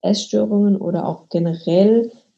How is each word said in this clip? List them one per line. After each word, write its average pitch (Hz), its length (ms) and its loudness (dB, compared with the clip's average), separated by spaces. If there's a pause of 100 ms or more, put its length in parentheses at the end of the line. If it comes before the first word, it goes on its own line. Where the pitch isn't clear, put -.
Essstörungen 208 760 0
oder 175 300 -4
auch - 220 -10
generell 175 840 0 (260)